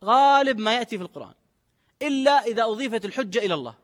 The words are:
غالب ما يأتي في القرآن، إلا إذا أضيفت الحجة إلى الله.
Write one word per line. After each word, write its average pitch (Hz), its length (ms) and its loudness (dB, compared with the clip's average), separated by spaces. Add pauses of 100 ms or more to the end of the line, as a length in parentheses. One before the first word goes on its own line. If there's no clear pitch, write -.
غالب 269 540 4
ما 214 160 0
يأتي 233 240 -4
في 180 60 -10
القرآن، 131 300 -16 (680)
إلا 277 420 2
إذا 226 200 -2
أضيفت 220 400 -4
الحجة 208 340 -6
إلى 202 160 -2
الله. 120 300 -8